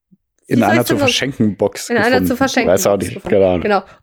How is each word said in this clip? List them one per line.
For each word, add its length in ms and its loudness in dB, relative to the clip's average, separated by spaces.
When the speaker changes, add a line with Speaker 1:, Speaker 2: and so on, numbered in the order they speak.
Speaker 1:
wie 60 -4
Speaker 2:
In 60 4
Speaker 1:
soll 100 4
Speaker 2:
einer 120 2
Speaker 1:
ich's 60 -2
Speaker 2:
zu 60 0
Speaker 1:
denn 60 -2
sonst 120 0
Speaker 2:
verschenken 460 -2
Box 320 -4
Speaker 1:
In 80 -2
einer 120 2
Speaker 2:
gefunden. 180 0
Speaker 1:
zu 80 -2
verschenken 360 0
Speaker 2:
Weiß 160 2
auch 60 2
Speaker 1:
Box 120 -2
Speaker 2:
nicht. 100 -10
Speaker 1:
gefunden. 200 -6
Speaker 2:
Keine 120 4
Ahnung. 140 0
Speaker 1:
Genau. 220 -2